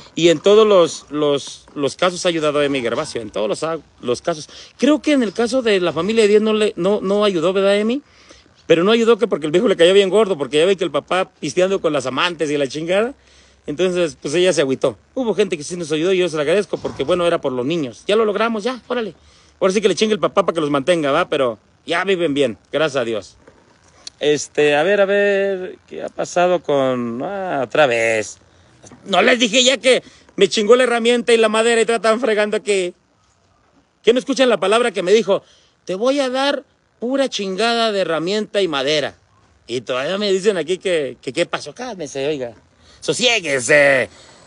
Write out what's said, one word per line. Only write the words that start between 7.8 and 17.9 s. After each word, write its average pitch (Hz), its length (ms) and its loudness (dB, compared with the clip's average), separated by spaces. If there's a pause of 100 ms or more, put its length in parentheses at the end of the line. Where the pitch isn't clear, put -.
Pero 165 100 4
no 202 80 4
ayudó 226 280 4
que 220 80 -2
porque 156 180 -4
el 151 60 -4
viejo 185 160 2
le 190 80 2
cayó 165 180 6
bien 196 160 4
gordo, 196 260 2
porque 139 220 -4
ya 156 80 4
ve 196 100 2
que 185 80 -4
el 170 60 -4
papá 170 400 -4 (100)
pisteando 180 400 0
con 160 140 -2
las 131 140 -2
amantes 156 420 -2
y 147 80 -2
la 143 100 -2
chingada. 175 460 -4 (540)
Entonces, 175 520 -2
pues 143 140 -8
ella 180 180 2
se 156 100 0
agüitó. 131 360 -2 (160)
Hubo 226 220 -2
gente 185 220 -2
que 147 60 -10
sí 175 140 -10
nos 165 140 -8
ayudó 160 200 0
y 190 60 0
yo 180 100 2
se 156 100 -6
lo 151 40 -2
agradezco 175 380 -2
porque, 139 240 -6
bueno, 175 240 0
era 170 120 0
por 139 120 -4
los 123 160 -4
niños. 147 400 -4